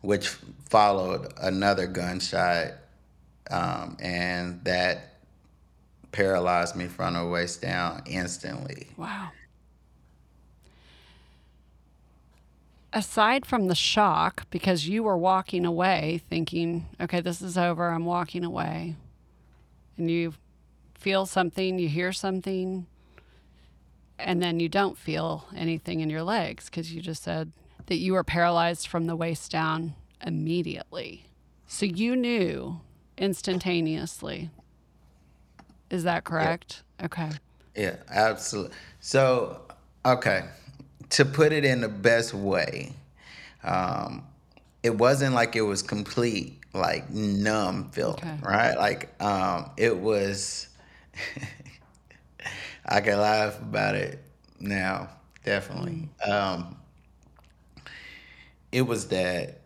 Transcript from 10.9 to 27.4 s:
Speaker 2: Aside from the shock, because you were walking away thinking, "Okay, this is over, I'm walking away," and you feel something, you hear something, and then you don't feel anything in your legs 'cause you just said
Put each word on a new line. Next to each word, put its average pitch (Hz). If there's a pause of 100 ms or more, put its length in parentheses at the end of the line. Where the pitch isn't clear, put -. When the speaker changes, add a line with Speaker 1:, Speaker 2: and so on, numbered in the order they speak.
Speaker 2:
Aside 226
from 214
the 180
shock, 185
because 170
you 214
were 202
walking 185
away 170
thinking, 165 (120)
"Okay, 175
this 175
is 180
over, 175
I'm 170
walking 175
away," 165 (1040)
and 170
you 170 (600)
feel 190
something, 185
you 170
hear 180
something, 185 (1300)
and 180
then 170
you 170
don't 196
feel 156 (100)
anything 165
in 156
your 160
legs 190
'cause 165
you 165
just 170
said 160 (360)